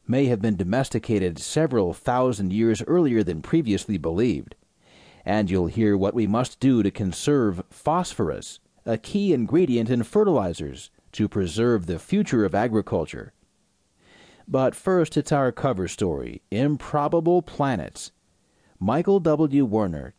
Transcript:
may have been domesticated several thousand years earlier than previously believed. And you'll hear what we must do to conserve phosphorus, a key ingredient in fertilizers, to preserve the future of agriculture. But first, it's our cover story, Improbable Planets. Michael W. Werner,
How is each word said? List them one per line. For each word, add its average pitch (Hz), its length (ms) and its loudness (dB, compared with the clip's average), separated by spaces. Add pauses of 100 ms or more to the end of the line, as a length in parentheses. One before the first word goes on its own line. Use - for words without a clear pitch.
may 135 180 2
have 117 160 0
been 110 140 0
domesticated 98 840 -2
several 123 560 0
thousand 123 580 -2
years 110 360 2
earlier 139 340 2
than 80 220 -4
previously 107 560 0
believed. 85 560 -2 (680)
And 101 280 0
you'll 90 160 2
hear 104 280 2
what 98 200 0
we 113 100 0
must 113 340 -2
do 127 220 4
to 98 80 2
conserve 101 800 0
phosphorus, 123 880 -4 (280)
a 113 100 0
key 202 360 0
ingredient 123 580 2
in 120 100 2
fertilizers, 95 880 0 (220)
to 104 160 0
preserve 104 580 0
the 85 140 -4
future 135 440 0
of 95 120 0
agriculture. 101 800 -2 (1120)
But 131 280 0
first, 180 420 0
it's 147 140 0
our 135 200 2
cover 98 360 -2
story, 69 640 -4
Improbable 151 880 0
Planets. 123 680 -6 (680)
Michael 160 400 2
W. 147 460 2
Werner, 90 540 -2